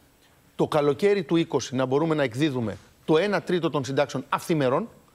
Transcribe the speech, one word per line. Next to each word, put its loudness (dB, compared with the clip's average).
Το 0
καλοκαίρι 2
του 0
είκοσι -2
να 0
μπορούμε 0
να 0
εκδίδουμε -2
το 4
ένα 0
τρίτο -2
των -2
συντάξεων -2
αυθημερών 0